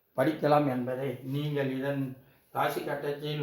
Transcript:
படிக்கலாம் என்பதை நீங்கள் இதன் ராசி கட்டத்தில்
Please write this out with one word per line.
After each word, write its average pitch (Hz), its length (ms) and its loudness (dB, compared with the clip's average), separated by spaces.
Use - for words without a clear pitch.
படிக்கலாம் 147 560 4
என்பதை 127 360 -2
நீங்கள் 143 440 0
இதன் 139 260 0
ராசி 147 280 0
கட்டத்தில் 147 600 -4